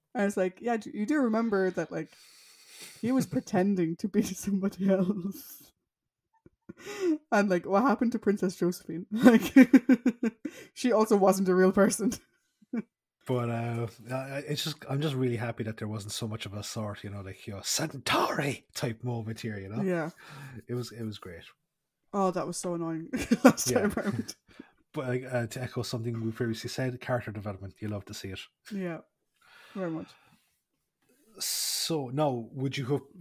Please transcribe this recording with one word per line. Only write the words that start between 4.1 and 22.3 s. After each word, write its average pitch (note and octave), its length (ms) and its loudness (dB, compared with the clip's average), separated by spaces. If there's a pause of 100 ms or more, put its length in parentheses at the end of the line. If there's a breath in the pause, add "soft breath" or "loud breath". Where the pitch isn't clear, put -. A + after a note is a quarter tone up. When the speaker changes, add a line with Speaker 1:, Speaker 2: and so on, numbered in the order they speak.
Speaker 1:
<laughs> - 220 -2
somebody G3 480 0
else. F#3+ 800 -2 (1600 loud breath)
And, G#3 180 4
like, F3 160 2
what G3 160 2
happened A#3+ 300 2
to A3 80 -2
Princess G3 360 0
Josephine? F3 520 -4
<laughs> - 40 -12
Like, A3+ 400 8 (640)
<laughs> - 600 -6
she B3 160 0
also G#3+ 260 4
wasn't F#3+ 320 4
a F3+ 60 6
real F#3 160 8
person. G3+ 460 4
<laughs> - 640 -10 (440)
Speaker 2:
But, A#2+ 220 0
uh, A#2 380 -2 (240)
I, - 20 -8
I, C3+ 340 -6
it's - 160 -2
just, D#3 120 -6 (120)
I'm C#3 140 -2
just D3 140 0
really B2+ 200 2
happy A#2 280 -4
that A2 140 -6
there A2 100 -6
wasn't G#2+ 260 -8
so - 140 -6
much A2 180 -8
of G2 80 -12
a G#2 80 -8
sort, G2+ 420 -8
you G#2 60 -10
know, G2+ 120 -10
like, F#2+ 260 -14
you G#2+ 60 -8
know, G2 100 -10
Centauri D3 1120 -2
type A2+ 280 -6
moment A2+ 360 -6
here, G#2+ 180 -6
you F#2+ 100 -10
know? G#2+ 140 -4
Speaker 1:
Yeah. F3 300 -2 (560 loud breath)
Speaker 2:
It A#2+ 80 -6
was, A#2+ 160 -6
it A#2 100 -12
was G#2+ 160 -8
great. E2+ 240 -16 (720)
Speaker 1:
Oh, G3 160 2
that F3+ 160 -2